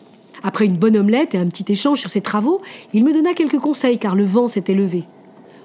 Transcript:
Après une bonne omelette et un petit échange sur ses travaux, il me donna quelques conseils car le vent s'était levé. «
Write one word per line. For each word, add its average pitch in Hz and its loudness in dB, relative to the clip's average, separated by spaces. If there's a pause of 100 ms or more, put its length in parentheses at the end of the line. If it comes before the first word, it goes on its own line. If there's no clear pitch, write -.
(440)
Après 214 0
une 185 2
bonne 214 4
omelette 220 2
et 190 -2
un 180 0
petit 190 -6
échange 269 0
sur 175 -10
ses 208 -2
travaux, 262 -2 (300)
il 220 4
me 302 4
donna 320 2
quelques 302 0
conseils 254 0
car 190 -2
le 202 2
vent 226 2
s'était 196 -2
levé. « 180 0 (600)